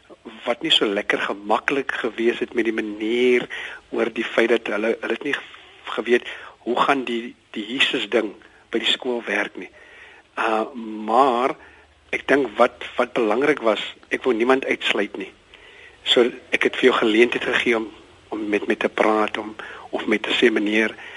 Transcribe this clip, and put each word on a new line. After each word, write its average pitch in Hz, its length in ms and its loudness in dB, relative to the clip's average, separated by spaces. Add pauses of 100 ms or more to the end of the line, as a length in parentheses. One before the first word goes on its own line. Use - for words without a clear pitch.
(460)
wat 120 160 -2
nie - 100 -4
so - 140 4
lekker 104 340 0
gemaklik 117 720 -2
gewees 113 480 -2
het 117 140 -6
met 113 120 0
die 113 80 0
manier 113 760 2 (420)
oor 117 240 -2
die 113 120 -4
feit 113 240 2
dat 117 180 2
hulle, 110 320 0
hulle 123 140 -4
het - 100 -6
nie 139 120 -2 (480)
geweet 117 440 0 (300)
hoe 120 220 -2
gaan 139 240 2
die, 120 320 -6 (160)
die 107 140 -8
Jesus 120 440 -2
ding 104 240 0 (360)
by 117 100 -2
die 113 120 0
skool 120 340 -4
werk 101 320 -4
nie. 95 120 -12 (680)
Uh, 110 360 -2 (320)
maar 127 500 4 (560)
ek - 160 -4
dink 139 200 4 (100)
wat, - 260 2 (140)
wat 123 160 0
belangrik 127 460 2
was, 110 200 2 (300)
ek 127 140 -4
wou 131 120 2
niemand 131 300 2
uitsluit 110 520 -2
nie. 95 140 -10 (720)
So 120 220 6 (260)
ek - 120 0
het 135 120 0
vir 127 140 4
jou 117 100 4
geleentheid 117 440 4
gegee 120 340 0
om, 110 100 -4 (440)
om 107 180 -6
met 104 180 0
my 107 80 0
te - 140 -2
praat, 107 480 2
om, 107 180 -10 (360)
of - 140 -6
met 107 180 0
te - 80 -4
sê, 120 200 4
"Meneer, 107 440 0 (220)